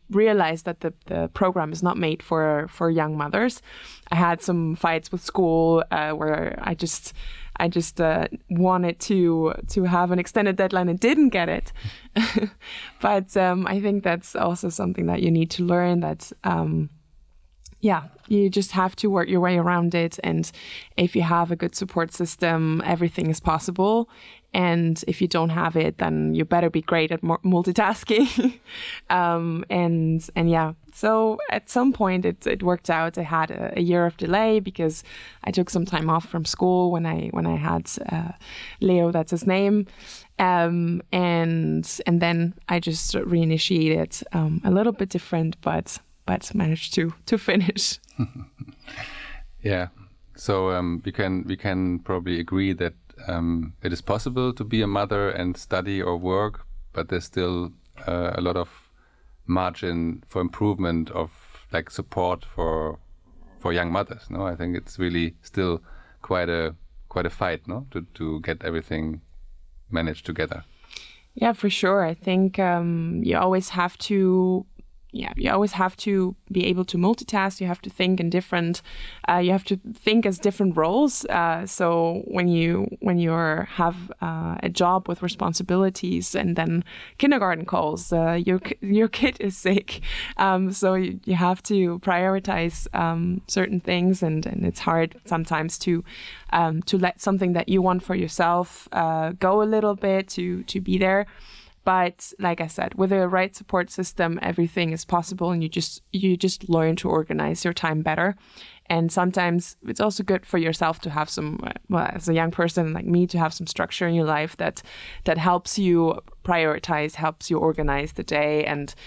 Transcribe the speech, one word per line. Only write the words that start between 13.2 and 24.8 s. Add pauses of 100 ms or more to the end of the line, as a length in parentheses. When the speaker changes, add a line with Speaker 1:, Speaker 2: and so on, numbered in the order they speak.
Speaker 1:
um,
I
think
that's
also
something
that
you
need
to
learn,
that, (140)
um, (880)
yeah, (240)
you
just
have
to
work
your
way
around
it.
And (460)
if
you
have
a
good
support
system,
everything
is
possible. (460)
And